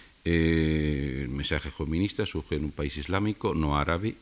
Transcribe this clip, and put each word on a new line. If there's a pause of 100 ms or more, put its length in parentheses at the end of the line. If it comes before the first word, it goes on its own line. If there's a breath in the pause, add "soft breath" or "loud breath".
(260 loud breath)
eh,
el
mensaje
jominista
surge
en
un
país
islámico,
no
árabe,